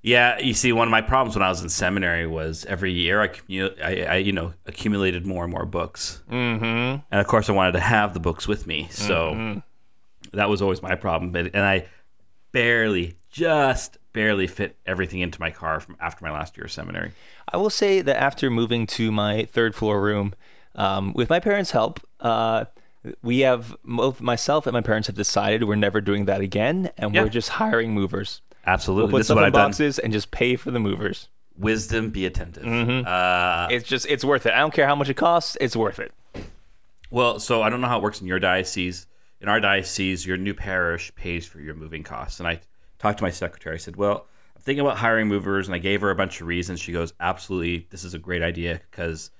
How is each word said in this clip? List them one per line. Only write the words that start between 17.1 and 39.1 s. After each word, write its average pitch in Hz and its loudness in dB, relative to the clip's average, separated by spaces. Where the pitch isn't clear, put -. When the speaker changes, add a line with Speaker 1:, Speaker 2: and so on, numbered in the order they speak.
Speaker 2:
I - -2
will 202 2
say 196 4
that 139 2
after 135 2
moving 117 2
to 113 0
my 104 0
third 113 0
floor 104 2
room, 101 0
um, 98 0
with 120 0
my 170 4
parents' 202 0
help, 117 2
uh, 113 2
we 120 2
have, 117 2
both 120 0
myself 123 0
and 120 0
my 120 2
parents 110 2
have 95 -6
decided 104 2
we're 104 2
never 104 2
doing 101 0
that 98 2
again, 110 0
and 104 -2
Speaker 1:
Yeah. 190 4
Speaker 2:
we're - 2
just 110 -2
hiring 117 0
movers. 98 -2
Speaker 1:
Absolutely. 95 2
Speaker 2:
We'll 104 2
put 107 4
Speaker 1:
This - 4
is 107 0
Speaker 2:
stuff 107 6
Speaker 1:
what 104 8
Speaker 2:
in 101 8
Speaker 1:
I've 98 4
done. 101 6
Speaker 2:
boxes 143 0
and 113 -2
just 104 -2
pay 127 0
for 135 -8
the 123 -2
movers. 101 -4
Speaker 1:
Wisdom, 110 -2
be 95 -4
attentive. 87 -6
Speaker 2:
Mm-hmm. 120 0
Speaker 1:
Uh, 90 2
Speaker 2:
It's 117 -4
just, 131 -2
it's 139 0
worth 139 2
it. 113 4
I 123 4
don't 151 2
care 147 6
how 143 4
much 143 0
it 135 -2
costs, 170 2
it's 123 0
worth 110 0
it. - -8
Speaker 1:
Well, 120 2
so 117 2
I 107 4
don't 123 -2
know 127 0
how 120 2
it 95 0
works 104 -2
in 92 -8
your 92 0
diocese. 92 0